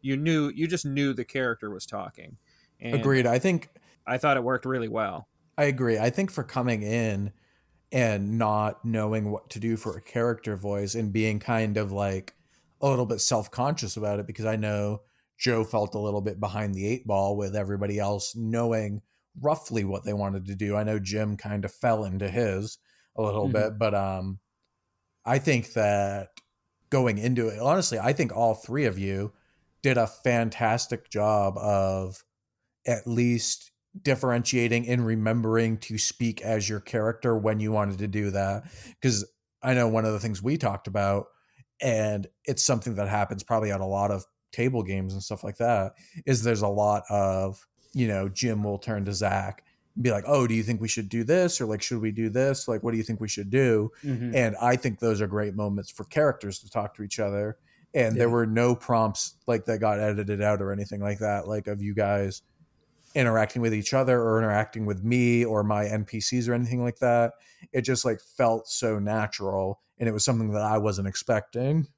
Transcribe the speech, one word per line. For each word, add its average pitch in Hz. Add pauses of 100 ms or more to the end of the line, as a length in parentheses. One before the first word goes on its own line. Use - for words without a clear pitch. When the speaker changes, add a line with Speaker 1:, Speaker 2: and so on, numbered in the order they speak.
Speaker 1:
you 135
knew, 151
you 156
just 165
knew 139
the 117
character 117
was 95
talking. - (420)
And 131
Speaker 2:
Agreed. 127
I 120
think 175 (360)
Speaker 1:
I 123
thought 143
it 120
worked 127
really 127
well. 107 (300)
Speaker 2:
I 147
agree. 123
I 117
think 190
for 131
coming 120
in 104 (600)
and 110
not 107
knowing 110
what -
to 110
do 113
for 110
a 107
character 117
voice 101
and 110
being 107
kind 110
of, 101
like, 98 (480)
a 139
little 127
bit 110
self-conscious 120
about 104
it, 101
because 107
I 110
know 104 (360)
Joe 113
felt 107
a 104
little 104
bit 98
behind 104
the 95
eight 123
ball 101
with 101
everybody 101
else 101
knowing 113 (380)
roughly 127
what 95
they 101
wanted 98
to 98
do. 101
I 107
know 107
Jim 104
kind 104
of 98
fell 110
into 95
his 104 (380)
a 113
little 104
Speaker 3:
Mm-hmm. -
Speaker 2:
bit, 107
but, 107
um, 95 (840)
I 127
think 135
that 101 (600)
going 120
into 117
it, 104
honestly, 139
I 113
think 117
all 113
three 131
of 95
you 98 (480)
did 131
a 110
fantastic 117
job 104
of 95 (600)
at 120
least 120 (300)
differentiating 120
and 123
remembering 113
to 107
speak -
as 107
your 104
character 113
when 107
you 107
wanted 101
to 104
do 101
that. 98 (380)
'Cause 110 (380)
I 127
know 120
one 110
of 110
the 101
things 101
we 139
talked 101
about, 98 (540)
and 107 (180)
it's -
something 117
that 101
happens 101
probably 110
at 98
a 95
lot 98
of 95 (280)
table 120
games 95
and 95
stuff -
like 101
that, 110 (320)
is 123
there's 113
a 104
lot 104
of, 95 (280)
you 123
know, 98
Jim 104
will 101
turn 104
to 101
Zach 98 (320)
and 123
be 123
like, 101
"Oh, 135
do 113
you 113
think 110
we 110
should 104
do 117
this?" 175
Or, 123
like, 107
"Should 117
we 110
do 110
this? 131
Like, 110
what 117
do 113
you 107
think 110
we 110
should 101
do?" 113 (140)
Speaker 3:
Mm-hmm. 123
Speaker 2:
And 113
I 123
think 127
those 110
are 101
great 104
moments 101
for -
characters 127
to -
talk 104
to 107
each 101
other. 104 (360)
And 117
there 117
Speaker 3:
Yeah. -
Speaker 2:
were 117
no 120
prompts, 110 (120)
like, 113
that 110
got 107
edited 104
out 104
or 98
anything 101
like 101
that, 101
like, 104
of 101
you 101
guys 101 (720)
interacting 117
with 113
each 107
other 127
or 113
interacting 107
with 98
me 120
or 107
my 104
N 107
P 110
Cs 120
or 120
anything 120
like 120
that. 120 (380)
It 127
just, 127
like, 113
felt 113
so 110
natural, 101 (160)
and 120
it 110
was 107
something 113
that 104
I 107
wasn't 98
expecting. 123